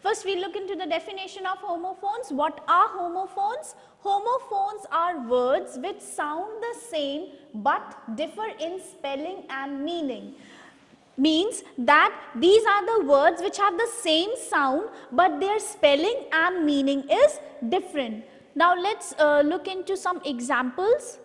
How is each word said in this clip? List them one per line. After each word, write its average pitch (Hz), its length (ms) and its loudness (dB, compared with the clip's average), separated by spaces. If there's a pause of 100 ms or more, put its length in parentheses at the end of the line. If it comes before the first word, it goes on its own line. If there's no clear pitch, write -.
First 415 240 -2
we 381 120 -2
look 370 180 -6
into 392 200 -6
the 349 120 -6
definition 381 580 -6
of 381 140 -4
homophones. 381 720 -6
What 294 360 -2
are 370 200 6
homophones? 392 880 -6 (240)
Homophones 415 920 -2
are 330 360 -2
words 247 500 0
which 381 240 -8
sound 330 480 -6 (100)
the 466 200 -8 (100)
same 302 440 -6 (200)
but 226 640 -4
differ 330 300 -6 (120)
in 349 220 -6
spelling 294 720 -8
and 277 340 -8
meaning. 269 480 -6 (840)
Means 320 460 2 (160)
that 294 340 6 (240)
these 381 300 6
are 403 180 4
the 415 220 2
words 302 380 6
which 403 140 -4
have 392 200 2
the 320 100 0 (140)
same 339 340 0
sound 311 540 0 (220)
but 302 280 4
their 403 200 0
spelling 349 760 2
and 339 320 2
meaning 277 420 2
is 480 320 4 (300)
different. 262 560 -4 (300)
Now 339 200 6
let's, 392 440 -4
uh, 294 260 6
look 349 220 -2
into 381 280 -4
some 370 300 -2
examples. 262 1000 -2